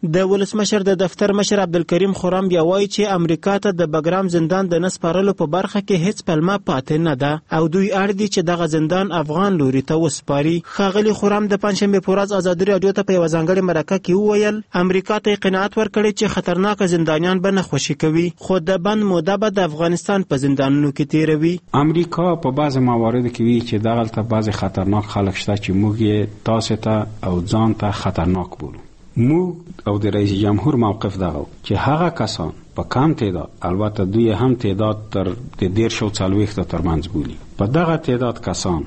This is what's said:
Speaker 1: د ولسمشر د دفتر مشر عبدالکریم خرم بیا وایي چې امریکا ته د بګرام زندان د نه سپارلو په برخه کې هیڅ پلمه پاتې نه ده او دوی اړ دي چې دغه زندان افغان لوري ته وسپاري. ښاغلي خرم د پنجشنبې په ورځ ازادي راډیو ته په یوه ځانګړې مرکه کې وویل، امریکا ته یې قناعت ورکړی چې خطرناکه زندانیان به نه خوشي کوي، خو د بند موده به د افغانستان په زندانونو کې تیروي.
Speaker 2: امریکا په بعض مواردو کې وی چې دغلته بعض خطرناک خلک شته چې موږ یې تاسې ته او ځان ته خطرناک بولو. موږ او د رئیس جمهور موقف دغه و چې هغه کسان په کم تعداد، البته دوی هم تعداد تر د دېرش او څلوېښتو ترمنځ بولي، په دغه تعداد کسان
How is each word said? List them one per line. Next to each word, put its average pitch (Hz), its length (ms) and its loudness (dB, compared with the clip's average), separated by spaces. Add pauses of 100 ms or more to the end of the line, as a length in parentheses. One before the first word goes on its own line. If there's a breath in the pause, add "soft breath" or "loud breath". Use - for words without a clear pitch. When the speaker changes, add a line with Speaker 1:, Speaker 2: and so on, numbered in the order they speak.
(160)
Speaker 1:
د 185 160 2
ولسمشر 202 560 0
د 196 140 4
دفتر 202 380 0
مشر 202 240 2
عبدالکریم 175 560 0
خرم 185 320 0
بیا 170 160 4
وایي 196 200 2
چې 208 300 0
امریکا 165 380 0 (100)
ته 202 140 2
د 165 160 2
بګرام 175 400 0
زندان 175 380 2
د 165 120 2
نه 185 100 0
سپارلو 185 460 0
په 156 140 -2
برخه 196 260 -2
کې 202 140 0 (100)
هیڅ 214 240 -4
پلمه 175 260 2 (140)
پاتې 151 280 0 (100)
نه 151 160 0
ده 151 340 -2
او 165 180 2
دوی 196 140 2 (120)
اړ 202 80 0 (100)
دي 214 80 0
چې 190 240 0
دغه 170 240 0
زندان 170 440 0
افغان 170 420 0
لوري 131 200 2 (100)
ته 160 120 2
وسپاري. 151 520 0 (200)
ښاغلي 202 440 2
خرم 208 320 0
د 202 140 0
پنجشنبې 202 400 2
په 190 100 2
ورځ 202 140 0 (100)
ازادي 180 320 0
راډیو 190 280 2
ته 196 100 -2
په 190 80 4
یوه 170 180 4
ځانګړې 180 360 2
مرکه 160 340 0
کې 175 80 2
وویل، 208 480 2 (220)
امریکا 185 360 0
ته 208 140 0
یې 202 140 -4
قناعت 190 300 0
ورکړی 214 420 0
چې 208 180 0
خطرناکه 190 580 0
زندانیان 170 520 0
به 196 120 2
نه 175 120 -4
خوشي 143 340 -2
کوي، 165 220 2 (200)
خو 185 120 2 (120)
د 190 160 0
بند 208 240 0
موده 175 340 0
به 208 140 0
د 175 120 2
افغانستان 170 580 0
په 139 180 0
زندانونو 139 440 2
کې 143 140 -2 (100)
تیروي. 156 400 2 (280)
Speaker 2:
امریکا 165 460 2 (180)
په 131 140 -2
بعض 135 200 0 (100)
مواردو 120 380 2
کې 120 120 -6
وی 117 200 4
چې 117 140 -4 (140)
دغلته 113 320 0 (120)
بعض 110 240 2
خطرناک 98 560 0
خلک 98 240 0
شته - 180 -2
چې 98 160 -4 (100)
موږ 104 140 2 (120)
یې 104 120 2 (280)
تاسې 110 280 0 (100)
ته 110 100 0 (340)
او 87 240 -2
ځان 113 260 2
ته 101 220 -2
خطرناک 90 580 -2
بولو. - 220 -14 (360)
موږ 160 720 0
او 104 40 2 (100)
د 104 100 0
رئیس 101 180 2 (100)
جمهور 104 420 2
موقف 101 400 -2
دغه 80 180 -4
و - 60 -10 (180)
چې - 80 -2 (120)
هغه 160 240 2 (100)
کسان 95 320 -4 (260)
په 92 60 -6 (100)
کم 147 280 2
تعداد، 92 280 -4 (200)
البته 101 440 -2
دوی 113 160 4 (120)
هم 127 220 2
تعداد 104 380 -2 (140)
تر 95 160 0
د - 300 -8 (140)
دېرش 113 280 2
او 107 60 0
څلوېښتو 98 540 0 (100)
ترمنځ 80 300 -2 (120)
بولي، 71 200 -4 (240)
په 101 60 2 (100)
دغه 160 220 2 (100)
تعداد 123 400 -2
کسان 170 400 -2